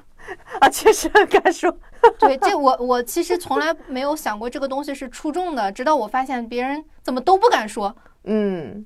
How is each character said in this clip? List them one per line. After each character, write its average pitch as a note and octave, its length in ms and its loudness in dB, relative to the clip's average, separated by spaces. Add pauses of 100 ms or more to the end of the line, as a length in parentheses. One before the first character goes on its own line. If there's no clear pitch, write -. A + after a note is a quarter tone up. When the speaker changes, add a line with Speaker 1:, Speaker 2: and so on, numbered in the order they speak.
(260)
Speaker 1:
<laughs> - 360 -8
啊， G#4 80 8
确 G#4 240 2
实 - 200 -4
很 G4 140 6
敢 F#4+ 240 4
说。 F4 180 -2 (480)
Speaker 2:
对， C#4 200 4
这 F4+ 200 0
我， C4 220 2
我 B3 240 0
其 C#4+ 180 -4
实 F4 160 -2
从 C4+ 220 -4
来 D#4+ 160 0 (120)
没 B3+ 120 -6
有 C#4+ 160 -2
想 G#3+ 240 -6
过 A3+ 100 -8
这 B3 80 -10
个 C#4 80 -6
东 C4 160 -4
西 C#4+ 140 -8
是 C4+ 140 -12
出 - 200 -10
众 F4 240 -4
的， G#3+ 160 -4
直 G3+ 140 -8
到 D4+ 100 2
我 A#3 140 -2
发 C4 160 -2
现 B3 240 -8
别 A#3+ 160 -6
人 C#4 180 -6 (200)
怎 B3+ 120 -6
么 B3+ 60 -4
都 F4+ 180 4
不 A4 120 6
敢 A#3 180 0
说。 G#3 260 -6 (300)
Speaker 1:
嗯。 G3+ 640 -4